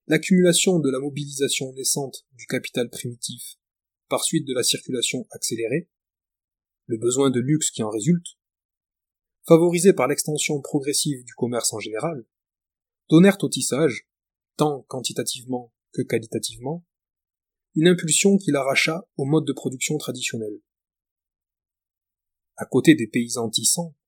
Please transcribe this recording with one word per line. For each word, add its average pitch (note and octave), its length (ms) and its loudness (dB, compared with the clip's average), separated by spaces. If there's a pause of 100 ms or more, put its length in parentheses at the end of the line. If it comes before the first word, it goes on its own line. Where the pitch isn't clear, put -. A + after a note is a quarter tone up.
l'accumulation F3 720 4
de C3+ 120 0
la B2+ 80 -2
mobilisation C#3 760 -4
naissante C3+ 600 -6
du A#2+ 120 -20
capital B2 440 -4
primitif - 680 -12 (520)
par B2+ 160 -2
suite D#3 220 -2
de B2+ 80 -6
la B2 100 -2
circulation B2 680 -4
accélérée, A#2+ 580 -4 (960)
le A#2 120 -4
besoin B2 340 0
de B2 80 0
luxe D3 320 0
qui - 100 -6
en A2 80 -4
résulte, C3+ 480 -2 (1120)
favorisés F3 460 6
par C3 140 0
l'extension D3 540 -2
progressive C#3 640 -2
du A#2+ 100 -20
commerce A#2+ 400 -2
en A2 60 -8
général, A2 460 -6 (840)
donnèrent F#3+ 320 8
au C#3 80 0
tissage, C3+ 580 -2 (500)
tant D3 260 0
quantitativement B2 880 -8 (180)
que - 100 -6
qualitativement, A#2 840 -6 (920)
une D#3 120 4
impulsion F3+ 500 4
qui F#3+ 140 -2
l'arracha C#3 560 0 (100)
au D3 80 -2
mode D3 200 2
de C3+ 80 -2
production C3 440 -6
traditionnel. A#2+ 640 -8 (2000)
À A2 80 -8
côté C3+ 300 6
des A#2 120 -2
paysans A#2+ 420 -4
tissants, D3+ 460 -4 (120)